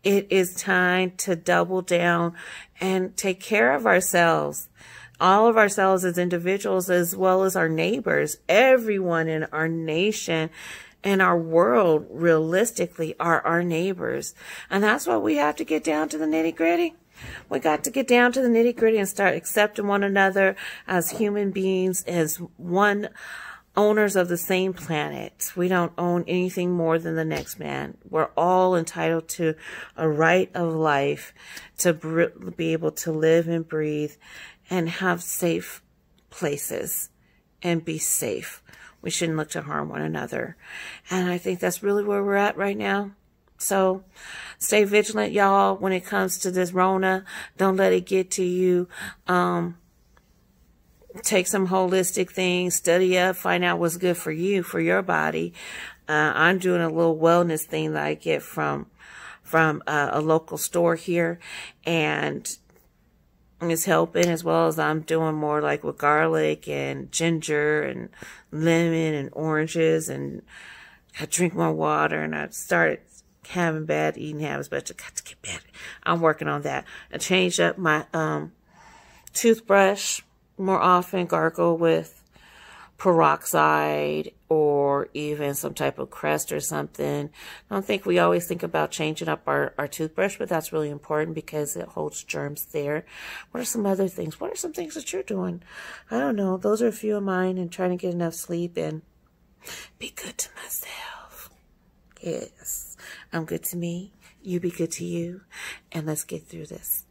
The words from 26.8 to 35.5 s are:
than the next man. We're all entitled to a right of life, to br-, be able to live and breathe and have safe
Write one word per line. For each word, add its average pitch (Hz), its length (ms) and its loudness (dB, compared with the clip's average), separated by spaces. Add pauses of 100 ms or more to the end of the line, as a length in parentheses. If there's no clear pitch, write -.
than 165 180 -4
the 160 80 -2
next 147 340 -6
man. 143 380 -8 (120)
We're 156 280 0
all 185 400 4
entitled 165 520 -2
to 160 260 -2 (420)
a 160 100 0
right 165 480 4
of 170 200 -2
life, 147 580 0 (460)
to 170 160 2
br-, 165 600 -2
be 160 200 -2
able 160 180 -2
to - 200 -6
live 160 360 4
and 165 180 -2
breathe 151 460 -2 (560)
and 175 200 0
have 175 340 -2
safe - 580 -4 (480)